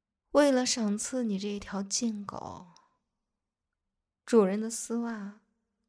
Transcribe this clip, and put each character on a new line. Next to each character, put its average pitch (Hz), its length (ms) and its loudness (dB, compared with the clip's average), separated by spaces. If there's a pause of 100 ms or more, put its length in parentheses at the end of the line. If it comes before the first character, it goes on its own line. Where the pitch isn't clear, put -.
(320)
为 285 200 8
了 254 140 2
赏 214 320 0
赐 254 260 -4
你 202 160 -2
这 202 80 -6
一 202 120 -6
条 196 220 -8
贱 202 440 -4
狗， 175 480 -12 (1500)
主 220 180 6
人 190 160 0
的 220 100 -6
丝 233 280 -6
袜 220 420 -8 (500)